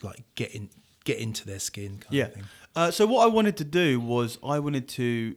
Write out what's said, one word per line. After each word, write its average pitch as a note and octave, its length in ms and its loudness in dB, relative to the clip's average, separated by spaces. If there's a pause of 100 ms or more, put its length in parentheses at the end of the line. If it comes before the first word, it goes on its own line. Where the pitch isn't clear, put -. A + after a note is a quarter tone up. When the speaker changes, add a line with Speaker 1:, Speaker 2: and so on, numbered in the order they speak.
Speaker 1:
like, G#2 220 -14 (100)
get A2 220 -6
in, G#2 140 -12 (340)
get A#2 140 -2
into A2+ 280 -8
their G2+ 140 -10
skin G2+ 380 -8
kind - 140 -10
Speaker 2:
Yeah. C3+ 120 2
Speaker 1:
of - 100 -8
thing. G2 100 -14 (300)
Speaker 2:
Uh, E3+ 160 2
so G#3+ 160 4
what A3+ 160 4
I A#3 40 10
wanted A3 320 4
to D#3 60 -4
do D3 360 2
was A#2 420 0
I D3 160 -2
wanted C#3+ 300 -2
to A#2 480 -2